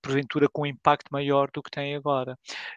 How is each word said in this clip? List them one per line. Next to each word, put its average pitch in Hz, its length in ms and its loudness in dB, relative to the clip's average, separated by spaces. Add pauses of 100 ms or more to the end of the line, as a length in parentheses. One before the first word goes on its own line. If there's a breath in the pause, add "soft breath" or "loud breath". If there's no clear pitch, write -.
porventura 143 460 2
com - 140 -2
um 147 60 -2
impacto 147 440 2
maior 139 400 2
do 143 100 -10
que - 100 -14
tem 143 240 -6
agora. 135 420 -2 (400 loud breath)